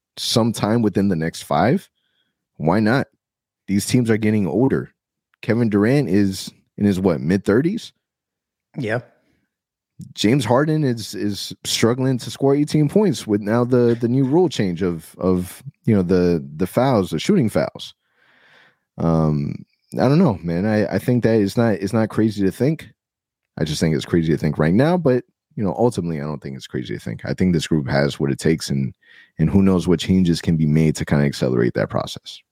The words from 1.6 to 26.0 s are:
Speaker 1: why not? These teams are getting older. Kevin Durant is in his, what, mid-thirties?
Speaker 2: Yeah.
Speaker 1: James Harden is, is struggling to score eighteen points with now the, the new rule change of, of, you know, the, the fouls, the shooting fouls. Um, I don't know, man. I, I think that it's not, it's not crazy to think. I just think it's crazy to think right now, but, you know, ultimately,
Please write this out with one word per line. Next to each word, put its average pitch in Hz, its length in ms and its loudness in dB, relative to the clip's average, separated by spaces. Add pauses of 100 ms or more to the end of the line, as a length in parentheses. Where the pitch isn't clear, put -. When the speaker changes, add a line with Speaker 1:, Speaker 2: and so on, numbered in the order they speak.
Speaker 1:
why 85 240 0
not? 110 260 0 (600)
These 98 200 -2
teams 120 240 2
are 107 80 2
getting 107 280 0
older. 85 440 0 (500)
Kevin 113 300 0
Durant 110 400 2
is 98 420 0 (240)
in 101 80 0
his, 95 160 2
what, 85 200 2
mid-thirties? 104 720 0 (840)
Speaker 2:
Yeah. 117 220 -2 (1120)
Speaker 1:
James 117 300 0
Harden 151 400 -2
is, 117 300 -6
is 101 400 -8 (100)
struggling 127 540 0
to 117 120 -12
score 139 240 0
eighteen 147 340 0
points 190 380 0
with 107 140 0
now 113 240 0
the, 120 340 2
the 120 100 -2
new 131 160 2
rule 160 240 2
change 92 340 -2
of, 85 360 -4
of, 92 440 -2 (220)
you 113 100 4
know, 95 80 4
the, 87 440 2 (100)
the 90 100 -2
fouls, 120 440 2
the 78 80 -4
shooting 160 300 2
fouls. - 460 -4 (1040)
Um, 80 680 0 (300)
I 107 140 2
don't 147 100 4
know, 135 240 2
man. 85 240 -2
I, 107 280 2
I 95 40 -2
think 123 260 0
that 113 160 4
it's 98 160 0
not, 117 180 2
it's 92 180 -4
not 110 160 0
crazy 104 360 0
to 95 60 2
think. 143 380 -2 (720)
I 78 60 -2
just 78 160 -4
think 80 140 2
it's 64 100 -4
crazy 82 280 0
to 71 60 0
think 76 200 -2
right 78 160 2
now, 156 220 4
but, 131 280 2 (320)
you 113 60 -4
know, 90 160 -2
ultimately, 85 420 0